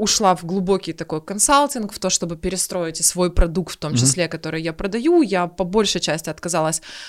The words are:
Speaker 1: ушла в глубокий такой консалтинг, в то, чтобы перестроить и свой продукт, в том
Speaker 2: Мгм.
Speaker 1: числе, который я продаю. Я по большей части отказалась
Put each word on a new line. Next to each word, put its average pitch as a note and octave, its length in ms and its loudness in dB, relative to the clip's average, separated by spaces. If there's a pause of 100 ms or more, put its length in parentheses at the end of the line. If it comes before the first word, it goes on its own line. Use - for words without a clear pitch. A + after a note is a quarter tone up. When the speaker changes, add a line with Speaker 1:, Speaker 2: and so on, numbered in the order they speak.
Speaker 1:
ушла G3 320 4
в E3+ 100 -4
глубокий F#3 500 0
такой D#3+ 260 -6
консалтинг, B3 720 0
в - 60 -14
то, F#3+ 120 -2
чтобы E3+ 260 -2
перестроить F3+ 640 -4
и - 40 -2
свой F3+ 260 2
продукт, F3 440 2
в - 20 -12
том D3 160 -6
Speaker 2:
Мгм. B2 80 4
Speaker 1:
числе, D3+ 280 2
который D#3+ 340 -6
я D#3+ 100 -2
продаю. A#3+ 500 2
Я F#3 240 2
по F3 180 -4
большей F#3 360 0
части D#3+ 300 -2
отказалась D#3+ 520 -2 (260)